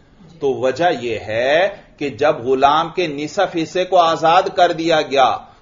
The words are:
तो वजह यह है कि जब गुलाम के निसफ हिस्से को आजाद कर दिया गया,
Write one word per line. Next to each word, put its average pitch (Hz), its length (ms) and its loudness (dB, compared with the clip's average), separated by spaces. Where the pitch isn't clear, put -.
तो 131 200 -2
वजह 131 260 0
यह 120 360 -4
है 135 600 -2
कि 147 100 -6
जब 131 360 -2
गुलाम 143 500 2
के 180 120 -2
निसफ 151 480 -4
हिस्से 170 300 -4
को 185 120 2
आजाद 165 520 4
कर 175 240 2
दिया 160 280 0
गया, 127 480 0